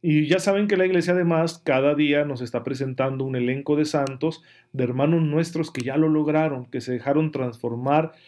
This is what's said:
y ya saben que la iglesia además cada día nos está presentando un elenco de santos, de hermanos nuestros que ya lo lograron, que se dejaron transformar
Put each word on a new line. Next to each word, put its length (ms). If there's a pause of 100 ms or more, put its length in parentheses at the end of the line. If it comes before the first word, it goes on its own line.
y 220
ya 140
saben 280
que 100
la 100
iglesia 260
además 500
cada 300
día 320
nos 160
está 220
presentando 600
un 120
elenco 400
de 100
santos, 580 (300)
de 100
hermanos 380
nuestros 500
que 100
ya 140
lo 140
lograron, 560
que 160
se 100
dejaron 400
transformar 840 (140)